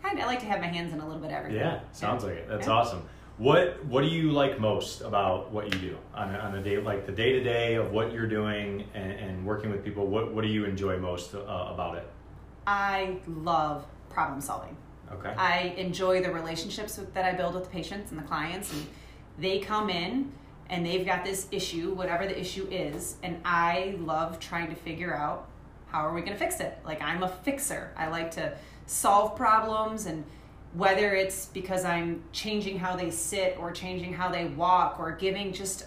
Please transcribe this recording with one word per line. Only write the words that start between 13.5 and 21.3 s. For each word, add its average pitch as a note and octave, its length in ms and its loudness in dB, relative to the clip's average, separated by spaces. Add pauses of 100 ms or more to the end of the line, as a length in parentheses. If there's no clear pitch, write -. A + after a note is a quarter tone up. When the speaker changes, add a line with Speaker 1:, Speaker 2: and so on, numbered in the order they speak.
Speaker 1:
problem C#3+ 300 -2
solving. - 380 -6 (340)
Speaker 2:
Okay. - 180 -8
Speaker 1:
I F3+ 480 2
enjoy F#3 440 2
the D#3 100 0
relationships E3 680 -4
with, F#3+ 180 -10
that F#3 100 2
I F#3 100 2
build F3 200 0
with F#3 80 -4
the - 60 -10
patients G3 420 -8
and D#3+ 80 -6
the D3+ 40 -6
clients, E3 480 -4
and D3+ 140 -6 (520)
they F#3+ 220 2
come G#3 300 0
in G3+ 420 -2 (380)
and F3 160 0
they've F3+ 200 0
got F#3 180 0
this G3 280 -4